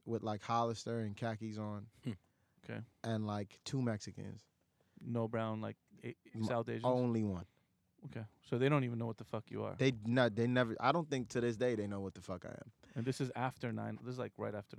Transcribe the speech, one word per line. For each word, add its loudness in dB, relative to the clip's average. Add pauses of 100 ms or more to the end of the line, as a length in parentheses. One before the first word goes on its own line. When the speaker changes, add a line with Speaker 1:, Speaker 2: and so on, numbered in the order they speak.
Speaker 1:
with, -2
like, -2
Hollister 0
and -4
khakis -4
on. -6 (180)
Speaker 2:
Hmm. -4 (520)
Speaker 3:
Okay. -8 (220)
Speaker 1:
And, 0
like, -4
two -2
Mexicans. -4 (640)
Speaker 3:
No 0
brown, -2
like, -6 (280)
A-, -8 (200)
Speaker 1:
M-, -2
Speaker 3:
South 2
Asians? -2
Speaker 1:
only 4
one. -2 (640)
Speaker 3:
Okay. -8 (240)
So 0
they 6
don't 6
even -2
know -2
what -4
the -14
fuck -4
you -4
are. -4
Speaker 1:
They 6 (120)
not, 6
they 4
never, 4
I 6
don't 2
think 0
to 0
this 2
day 2
they 0
know -4
what -4
the -16
fuck -8
I -10
am. -12 (260)
Speaker 3:
And -2
this 0
is -2
after -2
nine, -4
this -8
is, -6
like, -6
right -2
after -10